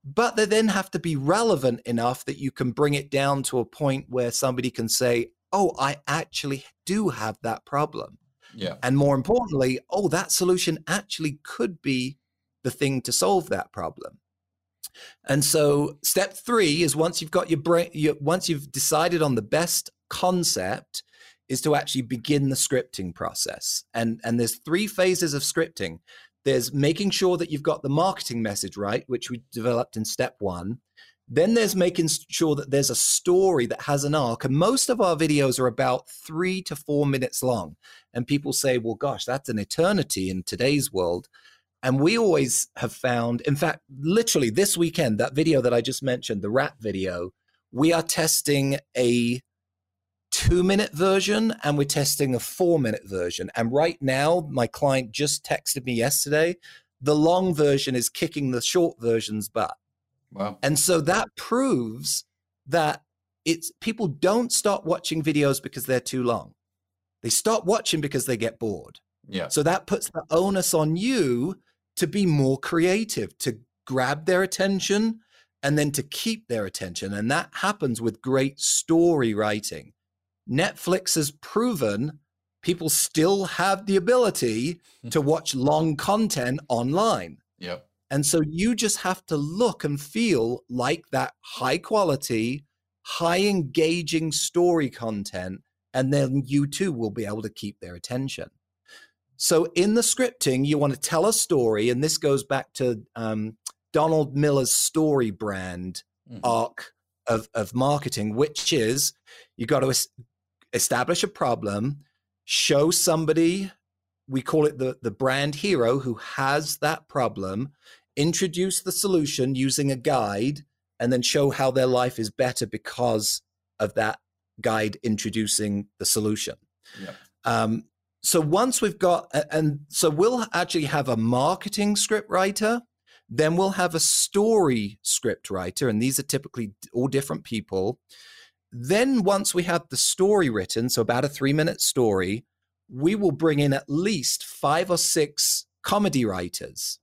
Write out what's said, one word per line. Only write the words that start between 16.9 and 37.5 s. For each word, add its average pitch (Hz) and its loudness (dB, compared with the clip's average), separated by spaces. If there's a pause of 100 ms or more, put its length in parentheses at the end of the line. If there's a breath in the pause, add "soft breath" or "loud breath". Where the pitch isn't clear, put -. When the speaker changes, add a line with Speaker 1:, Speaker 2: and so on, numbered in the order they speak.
Speaker 1:
once 165 0
you've 160 -10
got 175 0
your 160 0
brain, 170 2
your, 147 2
once 165 0
you've 143 -4
decided 160 0
on 139 2
the 110 0
best 156 -2 (200)
concept, 165 -2 (440 soft breath)
is 131 -4
to 151 2
actually 139 -2
begin 135 0
the 135 0
scripting 95 -2
process. - -6 (100)
And, 113 -2
and 117 0
there's 113 0
three 190 -2
phases 180 0
of 139 -4
scripting. 98 -4 (440 loud breath)
There's 127 0
making 165 0
sure 180 2
that 170 -4
you've 143 -6
got 151 -2
the 135 -4
marketing 151 0
message 101 -4
right, 101 -2
which 123 -6
we 120 -10
developed 120 -2
in 110 -4
step - -6
one. 95 -6 (480 soft breath)
Then 170 2
there's 220 0
making 180 2
s-, - -2
sure 156 2
that 135 -6
there's 139 2
a 120 -2
story 180 2
that - -6
has 143 0
an 147 0
arc. 120 0
And 135 0
most 226 2
of 240 0
our 180 4
videos 143 2
are 127 2
about 127 0
three 185 -4
to 151 -8
four 143 0
minutes 135 -2
long. 101 -2 (360 loud breath)